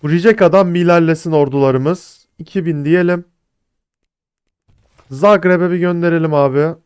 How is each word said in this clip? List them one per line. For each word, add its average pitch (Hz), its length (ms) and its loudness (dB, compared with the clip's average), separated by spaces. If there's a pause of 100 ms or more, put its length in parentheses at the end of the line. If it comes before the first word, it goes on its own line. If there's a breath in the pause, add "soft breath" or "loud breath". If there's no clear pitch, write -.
Bu 147 80 -4
Rijeka'dan 180 640 2
bir 175 60 0
ilerlesin 165 520 0
ordularımız. 139 920 -2 (120)
İki 165 280 -6
bin 147 180 -4
diyelim. 175 400 0 (1900)
Zagreb'e 180 600 2
bir 180 80 -4
gönderelim 170 560 -2
abi. 143 400 0 (120)